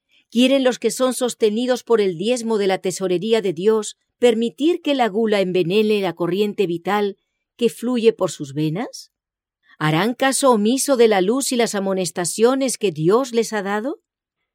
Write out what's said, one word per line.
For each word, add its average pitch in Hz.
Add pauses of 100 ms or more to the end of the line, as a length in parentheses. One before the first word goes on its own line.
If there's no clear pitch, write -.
(300)
¿Quieren 262
los 247
que 226
son 254
sostenidos 233
por 226
el 190
diezmo 226
de 202
la 185
tesorería 190
de 180
Dios 208 (220)
permitir 240
que 294
la 247
gula 208
envenene 190
la 180
corriente 190
vital 196 (380)
que 233
fluye 226
por 185
sus 139
venas? 156 (680)
¿Harán 160
caso 269
omiso 240
de 233
la 202
luz 247
y -
las 233
amonestaciones 196
que 196
Dios 196
les 233
ha 214
dado? 214 (540)